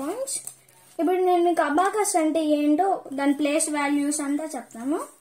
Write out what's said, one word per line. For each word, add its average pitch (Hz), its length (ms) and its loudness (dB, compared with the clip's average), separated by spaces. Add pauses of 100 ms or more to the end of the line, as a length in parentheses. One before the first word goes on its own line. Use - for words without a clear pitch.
పాయింట్స్. 427 360 -6 (640)
ఇప్పుడు 339 160 2
నేను 359 280 4
మీకు 339 180 2
అబాకస్ 381 540 2
అంటే 320 280 2
ఏంటో, 302 680 2
దాని 277 200 2
ప్లేస్ 294 380 0
వాల్యూస్ 285 500 0
అంతా 294 240 -2
చెప్తాను. 285 560 -6 (200)